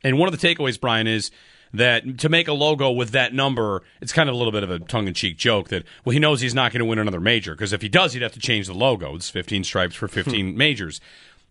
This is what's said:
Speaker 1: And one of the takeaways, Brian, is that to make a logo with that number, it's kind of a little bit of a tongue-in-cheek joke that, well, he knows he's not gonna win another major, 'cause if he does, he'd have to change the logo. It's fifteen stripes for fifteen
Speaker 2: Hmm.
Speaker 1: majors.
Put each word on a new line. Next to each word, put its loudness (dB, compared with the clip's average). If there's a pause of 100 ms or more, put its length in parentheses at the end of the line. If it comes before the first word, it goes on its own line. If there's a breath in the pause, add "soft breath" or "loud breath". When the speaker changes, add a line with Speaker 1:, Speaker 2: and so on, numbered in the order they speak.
Speaker 1:
And 2
one 4
of -6
the 2
takeaways, -2
Brian, 0
is -2 (420 soft breath)
that 2
to 0
make 4
a 0
logo 2
with 0
that 0
number, 0 (200 soft breath)
it's -10
kind 4
of -2
a -2
little 0
bit 0
of -4
a -2
tongue-in-cheek -4
joke 2
that, -4 (200 loud breath)
well, 0
he 4
knows 2
he's -2
not 2
gonna -2
win 0
another -2
major, 0
'cause -4
if -2
he -6
does, 2
he'd -8
have -6
to -16
change 0
the -10
logo. 0
It's -8
fifteen -4
stripes -2
for -6
fifteen -2
Speaker 2:
Hmm. -8
Speaker 1:
majors. -2 (500 soft breath)